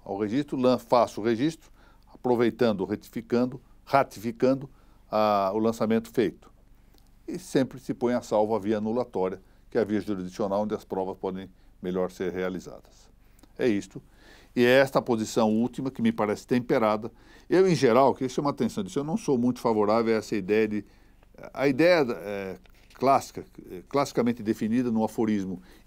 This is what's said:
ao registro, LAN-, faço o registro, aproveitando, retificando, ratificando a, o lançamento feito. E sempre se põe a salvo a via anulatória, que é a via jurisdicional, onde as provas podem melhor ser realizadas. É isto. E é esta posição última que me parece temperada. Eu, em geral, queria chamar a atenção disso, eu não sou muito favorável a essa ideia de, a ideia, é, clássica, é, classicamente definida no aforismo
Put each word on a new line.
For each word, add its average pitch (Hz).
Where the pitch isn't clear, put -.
ao 98
registro, 117
LAN-, 127
faço 113
o 101
registro, 120
aproveitando, 117
retificando, 120
ratificando 131
a, 104
o 110
lançamento 113
feito. -
E 190
sempre 135
se 123
põe 120
a 117
salvo 107
a -
via 104
anulatória, 104
que -
é 113
a -
via 104
jurisdicional, 98
onde 107
as 101
provas 95
podem 95
melhor 90
ser 90
realizadas. -
É 127
isto. 104
E 123
é 127
esta 135
posição 110
última 120
que -
me 113
parece 104
temperada. 117
Eu, 190
em 175
geral, 123
queria 131
chamar 143
a -
atenção 117
disso, 92
eu 139
não 156
sou 143
muito 123
favorável 113
a 110
essa 107
ideia 104
de, 104
a 135
ideia, 156
é, 95
clássica, 123
é, 90
classicamente 123
definida 113
no 110
aforismo 104